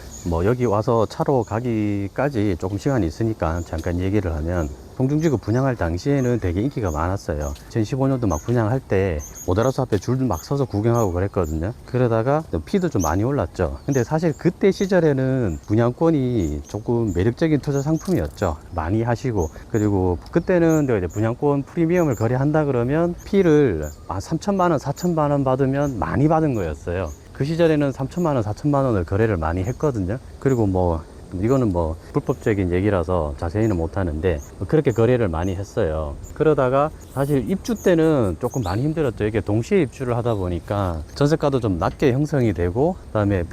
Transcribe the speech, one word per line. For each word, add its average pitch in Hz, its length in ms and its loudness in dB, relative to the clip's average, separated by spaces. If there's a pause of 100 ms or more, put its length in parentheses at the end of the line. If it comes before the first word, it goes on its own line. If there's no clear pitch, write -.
(300)
뭐 82 160 0
여기 123 200 2
와서 110 400 2
차로 139 380 0
가기까지 107 1160 -2
조금 95 180 -4
시간이 123 300 0
있으니까 87 540 -2
잠깐 87 380 -4
얘기를 92 360 0
하면, 80 320 -2 (300)
송정지구 147 400 0
분양할 123 400 0
당시에는 120 640 0
되게 90 180 0
인기가 117 320 -2
많았어요. 76 640 -2 (160)
이천십오 131 400 0
년도 123 180 0
막 82 140 0
분양할 120 400 0
때 95 360 0 (300)
오다라수 113 360 2
앞에 123 140 0
줄 120 220 0
막 110 240 -2
서서 143 220 -2
구경하고 110 480 2
그랬거든요. 87 580 -2 (140)
그러다가 123 580 0 (220)
피도 180 240 0
좀 104 140 0
많이 82 200 2
올랐죠. 92 640 -2
근데 135 180 0
사실 156 340 0
그때 190 340 2
시절에는 131 960 2
분양권이 120 1000 2
조금 117 480 -2
매력적인 120 460 2
투자 139 200 -2
상품이었죠. 127 760 0 (180)
많이 87 260 0
하시고, 117 460 0 (240)
그리고 98 460 2 (140)
그때는 165 540 2
내가 123 120 0
이제 90 100 -2
분양권 120 560 0
프리미엄을 165 520 0
거래한다 135 500 2
그러면 143 580 0
피를 147 640 4 (240)
한 87 100 -4
삼천만 175 520 0
원, 147 100 2
사천만 151 500 0
원 139 140 2
받으면 135 520 0
많이 87 300 2
받은 160 280 4
거였어요. 87 520 -4 (240)
그 - 140 -4
시절에는 156 480 2
삼천만 147 420 -2
원, 117 80 2
사천만 139 400 0
원을 110 220 2
거래를 98 320 0
많이 82 260 -2
했거든요. 117 540 -2 (240)
그리고 120 260 2
뭐 90 340 2 (300)
이거는 113 400 2
뭐 82 240 0 (160)
불법적인 110 600 0
얘기라서 90 640 0
자세히는 101 400 0
못하는데, 82 600 -2 (280)
그렇게 143 240 2
거래를 113 360 2
많이 87 280 -2
했어요. 80 600 -4 (180)
그러다가 143 560 2 (240)
사실 135 380 0
입주 190 240 -2
때는 156 640 2
조금 123 240 -2
많이 95 180 -2
힘들었죠. 147 440 -2
이게 107 140 0
동시에 117 440 2
입주를 123 340 -4
하다 120 160 0
보니까 90 720 -2 (100)
전세가도 147 460 2
좀 104 180 0
낮게 117 360 2
형성이 135 400 2
되고, 95 420 0 (100)
그다음에 101 480 0